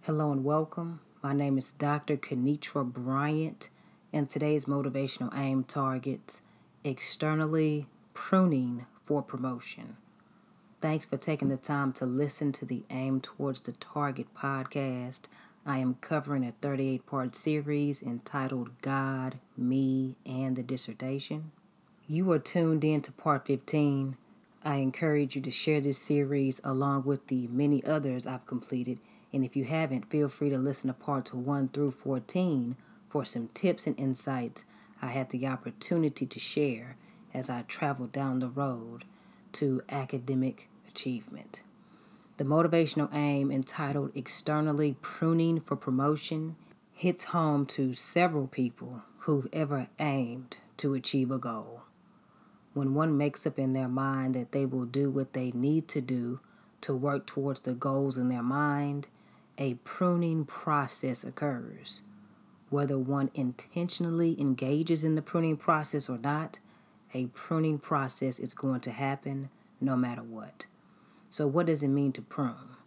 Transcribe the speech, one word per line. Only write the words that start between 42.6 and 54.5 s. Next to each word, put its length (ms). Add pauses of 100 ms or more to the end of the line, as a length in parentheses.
aim 380
entitled 640
Externally 880
Pruning 580
for 160
Promotion 800 (380)
hits 300
home 420
to 260
several 540
people 560 (160)
who've 340
ever 360 (100)
aimed 580 (220)
to 160
achieve 360
a 80
goal. 440 (880)
When 220
one 240
makes 280
up 120
in 160
their 140
mind 460
that 180